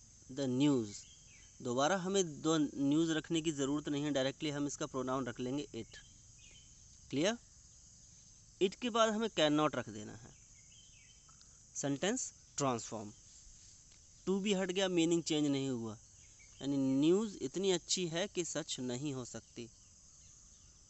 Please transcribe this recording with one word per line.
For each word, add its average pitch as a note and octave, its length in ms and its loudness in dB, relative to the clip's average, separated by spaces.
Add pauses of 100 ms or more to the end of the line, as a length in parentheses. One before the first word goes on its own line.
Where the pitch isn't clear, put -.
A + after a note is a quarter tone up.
(320)
the C#3 160 -4
news। B2+ 480 2 (640)
दोबारा C3+ 360 2
हमें F3+ 440 0
दो D#3 160 2
news D3 540 2
रखने D#3+ 300 0
की D#3+ 100 -2
ज़रूरत C#3+ 380 0
नहीं C#3+ 140 0
है, D3 80 0
directly C3+ 380 0
हम C#3+ 180 -2
इसका D3+ 180 -6
pronoun C3 400 -2
रख A#2 140 -8
लेंगे B2+ 360 -2
it। - 220 -10 (1120)
Clear? F3+ 280 0 (1200)
it F#3+ 140 0
के B3 140 -6
बाद A3 200 4
हमें G#3+ 200 -2
कैन D3+ 240 4
नॉट D3+ 220 4
रख B2 140 -4
देना G#2+ 260 -12
है। A2+ 180 -18 (1400)
Sentence D#3 580 -2 (240)
transform, A2+ 560 -2 (1120)
To G3 140 0
भी G3+ 140 0
हट F#3 180 0
गया, F#3+ 160 0
meaning E3+ 360 4
change D3+ 240 2
नहीं C3+ 220 0
हुआ, A2+ 280 -4 (640)
यानी C#3 160 -2
news D#3 600 4
इतनी F#3 340 -2
अच्छी F3 360 0
है E3+ 200 -2
कि F3 180 -4
सच - 340 -6
नहीं B2+ 340 -4
हो B2+ 120 -6
सकती। A2+ 440 -14 (1200)